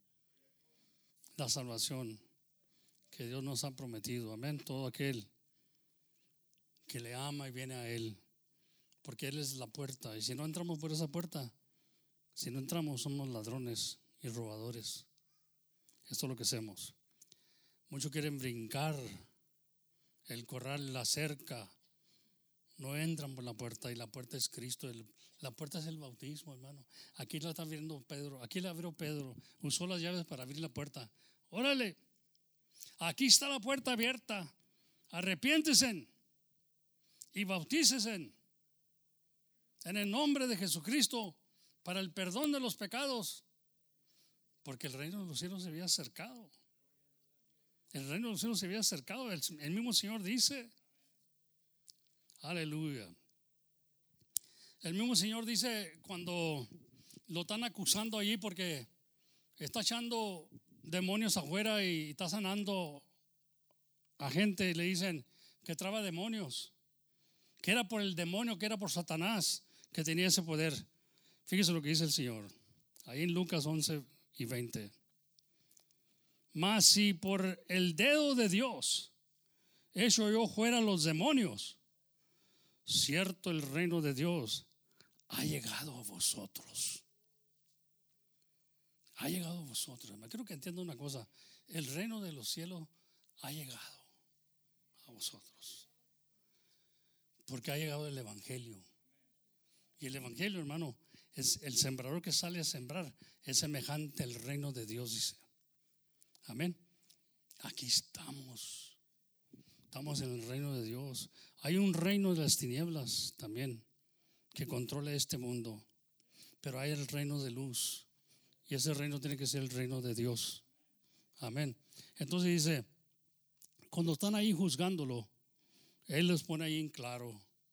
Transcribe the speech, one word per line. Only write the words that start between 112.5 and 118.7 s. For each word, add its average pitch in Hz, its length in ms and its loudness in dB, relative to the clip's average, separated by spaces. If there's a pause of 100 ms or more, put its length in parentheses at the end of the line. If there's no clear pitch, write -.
tinieblas 131 800 -2
también 117 460 -4 (720)
que - 100 -4
controla 139 480 -2
este 139 240 2
mundo. 117 480 -4 (720)
Pero 131 200 -4
hay 143 100 0
el 143 180 0
reino 143 320 0
de 135 120 -2
luz. 127 560 -4 (600)
Y 143 80 -2